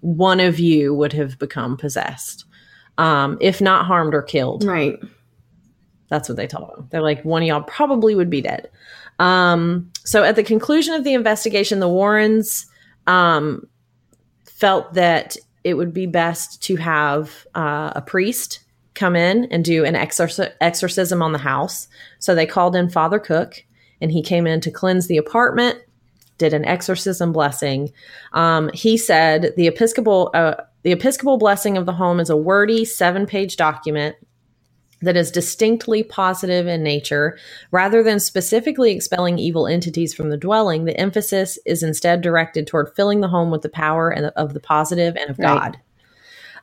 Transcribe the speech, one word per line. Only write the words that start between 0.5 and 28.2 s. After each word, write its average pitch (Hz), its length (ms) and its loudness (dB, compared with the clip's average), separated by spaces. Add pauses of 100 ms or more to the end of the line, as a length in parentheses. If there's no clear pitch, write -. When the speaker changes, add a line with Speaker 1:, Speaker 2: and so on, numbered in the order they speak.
Speaker 1:
you 156 360 4
would 143 180 0
have 139 260 -4
become 135 380 -6
possessed. - 680 -8 (540)
Um, 143 420 2
if 185 200 0
not 190 260 4
harmed 165 280 2
or 143 80 0
killed." 135 420 -2
Speaker 2:
Right. 165 340 -2 (1120)
Speaker 1:
That's 147 200 -4
what 123 80 -8
they 110 100 -8
told - 240 -12
them. 131 200 -20
They're 165 120 -4
like, 151 220 -2
"One 165 180 0
of 165 60 0
y'all 147 140 0
probably 226 520 0
would 175 160 2
be 143 100 -2
dead." - 280 -6 (520)
Um, 175 680 2 (140)
so 208 200 2
at 180 120 4
the 214 80 4
conclusion 302 500 0
of 294 100 -2
the 269 100 2
investigation, 214 680 0
the 180 80 2
Warrens, 214 760 2 (400)
um, 165 600 2 (800)
felt 196 500 0
that 170 420 2 (280)
it 180 100 0
would 165 200 -2
be 185 120 -4
best 170 580 -2
to 185 120 -2
have, 151 760 -2
uh, 151 400 -4
a 139 80 -6
priest - 580 -4 (340)
come 180 200 0
in 185 320 2
and 170 180 -2
do 160 200 2
an 156 100 0
exorci-, 165 640 -2
exorcism 175 600 0
on 160 100 0
the 147 60 -4
house. 135 480 -4 (320)
So 190 160 0
they 160 120 2
called 180 280 2
in 175 140 2
Father 175 300 0
Cook, - 460 -4 (360)
and 160 100 -2
he 160 120 0
came 170 240 0
in 160 160 0
to 165 80 -6
cleanse 185 380 -2
the 175 80 0
apartment, 240 600 0 (600)
did 156 160 2
an 151 100 -2
exorcism 180 680 -2
blessing. 143 600 -2 (400)